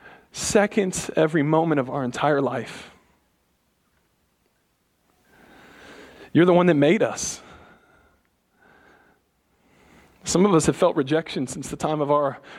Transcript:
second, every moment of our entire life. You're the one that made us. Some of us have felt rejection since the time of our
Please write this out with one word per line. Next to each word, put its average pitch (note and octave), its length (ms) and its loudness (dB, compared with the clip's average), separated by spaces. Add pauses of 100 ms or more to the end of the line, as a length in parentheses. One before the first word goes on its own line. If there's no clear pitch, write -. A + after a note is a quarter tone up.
(320)
second, G3+ 840 -2
every D#3+ 260 2
moment D#3 380 2
of B2 80 -4
our C3+ 160 -6
entire C#3 380 -2
life. A#2+ 480 -8 (3500)
You're E3+ 140 4
the F3+ 80 6
one F3 120 4
that F3 80 4
made D3 280 4
us. - 400 -6 (2750)
Some F3+ 220 2
of G3+ 80 4
us D#3+ 120 4
have D3 100 2
felt F3+ 200 2
rejection D3 500 -4
since - 220 -12
the - 80 -12
time D3+ 240 -4
of C#3+ 100 -2
our D3 280 0 (200)